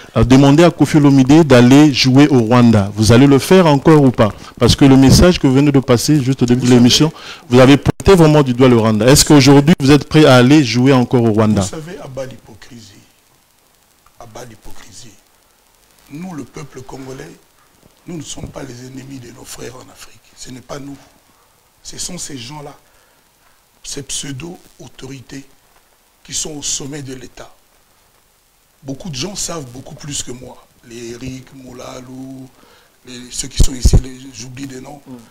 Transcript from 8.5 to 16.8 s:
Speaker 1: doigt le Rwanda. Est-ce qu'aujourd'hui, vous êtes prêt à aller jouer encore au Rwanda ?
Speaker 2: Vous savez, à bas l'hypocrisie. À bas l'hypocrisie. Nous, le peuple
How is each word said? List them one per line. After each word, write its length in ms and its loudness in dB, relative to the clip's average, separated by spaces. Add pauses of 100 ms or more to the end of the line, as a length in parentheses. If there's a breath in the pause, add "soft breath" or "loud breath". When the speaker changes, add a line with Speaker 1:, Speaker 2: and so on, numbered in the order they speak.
Speaker 1:
doigt 140 2
le 100 4
Rwanda. 280 0
Est-ce 200 4
qu'aujourd'hui, 520 4
vous 120 -2
êtes 180 2
prêt 160 2
à 120 4
aller 280 2
jouer 300 0
encore 280 -2
au 100 -2
Rwanda ? 280 0
Speaker 2:
Vous 80 -6
savez, 300 -16
à 80 -20
bas 180 -14
l'hypocrisie. 680 -20 (1300)
À 60 -20
bas 220 -20
l'hypocrisie. 680 -20 (1000)
Nous, 220 -18
le 120 -16
peuple 360 -20